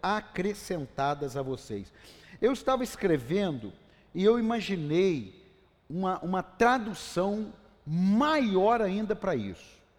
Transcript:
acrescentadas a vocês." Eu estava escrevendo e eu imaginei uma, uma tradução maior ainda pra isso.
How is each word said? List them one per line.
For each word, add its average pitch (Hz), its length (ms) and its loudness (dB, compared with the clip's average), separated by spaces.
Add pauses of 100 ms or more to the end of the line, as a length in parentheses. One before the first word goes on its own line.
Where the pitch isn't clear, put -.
acrescentadas 160 1300 -4
a 139 60 -2
vocês." 120 480 -8 (520)
Eu 247 100 4
estava 262 300 0
escrevendo 156 920 -2 (400)
e 180 100 -2
eu 220 160 6
imaginei 180 1040 0 (460)
uma, 185 300 -4
uma 185 240 -2
tradução 214 1120 0 (320)
maior 214 960 4
ainda 202 320 -2
pra 190 220 -2
isso. 98 420 -8 (200)